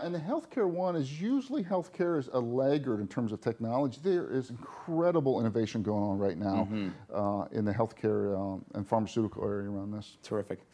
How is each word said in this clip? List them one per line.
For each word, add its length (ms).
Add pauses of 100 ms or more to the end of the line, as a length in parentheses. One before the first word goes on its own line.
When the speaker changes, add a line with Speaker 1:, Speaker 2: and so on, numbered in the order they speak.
Speaker 1:
and 80
the 60
healthcare 500
one 260
is 240
usually 440
healthcare 560
is 120
a 80
laggard 600
in 80
terms 240
of 100
technology. 640
There 280
is 200
incredible 880
innovation 420
going 220
on 160
right 180
now, 340
Speaker 2:
Mm-hmm. 180 (220)
Speaker 1:
uh, 340
in 200
the 80
healthcare, 680
um, 240 (120)
and 120
pharmaceutical 560
area 280
around 220
this. 280
Speaker 2:
Terrific. 380 (140)